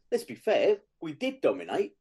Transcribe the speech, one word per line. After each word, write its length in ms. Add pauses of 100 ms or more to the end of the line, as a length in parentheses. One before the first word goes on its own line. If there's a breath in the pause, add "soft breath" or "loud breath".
(100)
let's 140
be 100
fair, 440 (220)
we 120
did 280
dominate. 600